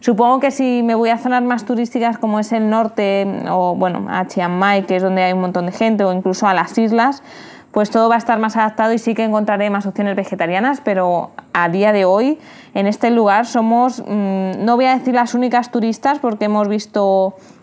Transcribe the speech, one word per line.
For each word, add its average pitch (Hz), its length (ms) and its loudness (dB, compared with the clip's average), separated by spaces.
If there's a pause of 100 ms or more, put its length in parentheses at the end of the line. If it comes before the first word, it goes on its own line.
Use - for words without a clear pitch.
Supongo 240 380 2
que 269 120 0
si 247 320 0
me 233 120 0
voy 226 140 2
a 233 80 2
zonas 247 280 -2
más 247 200 -2
turísticas 233 540 -2
como 214 220 0
es 208 120 -4
el 220 160 0
norte, 214 580 0 (220)
o 180 260 0
bueno, 185 360 -2
a 185 160 -2
Chiang 175 320 -4
Mai, 196 240 2
que 190 140 -2
es 185 60 0
donde 190 200 0
hay 185 100 2
un 185 80 0
montón 180 240 -2
de 185 80 -4
gente, 220 320 0
o 185 80 2
incluso 185 340 -2
a 190 60 4
las 175 240 -2
islas, 233 460 0 (500)
pues 208 180 0
todo 226 200 4
va 233 60 4
a - 20 -2
estar 226 200 0
más 220 180 -2
adaptado 220 360 0
y 233 60 0
sí 233 160 -2
que 226 100 -2
encontraré 208 460 0
más 202 160 -2
opciones 196 280 -2
vegetarianas, 190 680 -2
pero 180 460 0 (240)
a 175 160 2
día 202 220 2
de 196 120 2
hoy, 233 340 2 (360)
en 196 120 0
este 226 240 0
lugar 220 360 2
somos, 240 600 0
mm, 190 560 -2
no 233 140 2
voy 254 80 2
a 262 120 2
decir 247 180 -2
las 240 180 0
únicas 240 380 0
turistas, 240 480 0
porque 214 260 -2
hemos 208 240 0
visto, 196 680 0 (280)